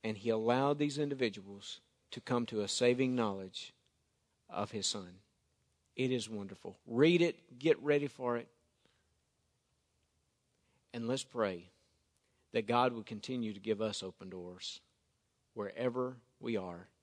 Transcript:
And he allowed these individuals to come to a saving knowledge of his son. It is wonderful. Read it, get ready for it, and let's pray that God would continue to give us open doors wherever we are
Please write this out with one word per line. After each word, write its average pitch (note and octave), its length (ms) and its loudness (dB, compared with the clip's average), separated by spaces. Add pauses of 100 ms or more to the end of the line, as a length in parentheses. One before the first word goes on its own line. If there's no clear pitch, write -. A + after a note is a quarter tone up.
And A2 120 -2
he G#2 140 -2
allowed B2 480 2
these D3 180 0
individuals G#2+ 840 -4 (320)
to B2 80 -10
come A#2+ 260 0
to A2 140 -4
a G2+ 80 -2
saving B2+ 480 4
knowledge G2 580 -2 (720)
of - 220 -2
his G#2 160 -4
son. F#2+ 220 -4 (880)
It C3 160 0
is A2+ 160 -2
wonderful. G2 580 -10
Read D#3 340 6
it, D#3+ 380 -2
get C#3+ 240 4
ready D3 240 4
for B2 300 -2
it, A#2 100 -6 (2500)
and A#2 160 -6
let's C3 160 -2
pray F#2+ 460 -2 (840)
that A2 160 0
God B2 240 4
would A2+ 140 -10
continue A2+ 460 -6
to G2 80 -12
give G#2+ 200 -2
us G#2+ 220 -4
open F#2+ 280 -12
doors F2+ 500 -12 (760)
wherever B2 640 -4 (220)
we A#2 180 -4
are F2+ 300 -8 (160)